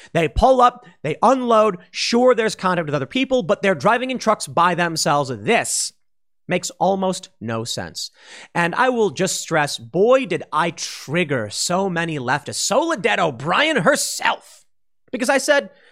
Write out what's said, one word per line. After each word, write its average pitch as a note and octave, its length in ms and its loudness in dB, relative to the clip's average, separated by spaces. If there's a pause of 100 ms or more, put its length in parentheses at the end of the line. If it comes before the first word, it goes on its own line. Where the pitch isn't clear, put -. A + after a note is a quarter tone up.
(140)
They E3 140 2
pull B3 340 4
up, B3 240 4 (160)
they C#3+ 220 -4
unload, A3 560 4 (100)
sure, B3 460 2
there's A3 180 0
contact F3 320 -2
with D3 80 -4
other C3+ 140 -2
people, C4 340 0
but G3 220 0
they're G3 100 2
driving A3+ 380 0
in B3 80 -4
trucks G#3+ 260 0
by E3+ 300 2
themselves. D#3 600 0
This C3+ 560 -2 (560)
makes F3+ 220 -4 (100)
almost F#3+ 500 -2 (120)
no A2+ 220 -6
sense." - 480 -10 (420)
And E3+ 220 -2
I C4 140 2
will A3+ 200 2
just F3 320 -4
stress, D3+ 380 -2
boy, G#3+ 480 2
did D#3+ 160 -4 (100)
I E3 180 0
trigger C#3+ 800 -4
so F#3+ 400 -2
many E3 300 -4
leftists. C3 380 -2
Soledad G#3 640 0
O'Brien F3+ 580 0
herself. - 880 -2 (460)
Because B3 180 -4
I C#4 100 2
said, C#4 320 0 (200)